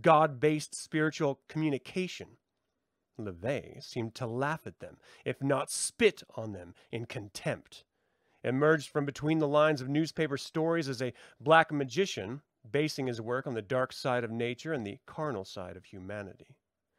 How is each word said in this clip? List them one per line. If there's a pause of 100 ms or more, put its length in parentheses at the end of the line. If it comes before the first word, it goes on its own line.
God-based
spiritual
communication. (920)
LaVey
seemed
to
laugh
at
them, (260)
if
not
spit (120)
on
them (180)
in
contempt. (580)
Emerged
from
between
the
lines
of
newspaper
stories
as
a (260)
black
magician, (280)
basing
his
work
on
the
dark
side
of
nature
and
the
carnal
side
of
humanity. (420)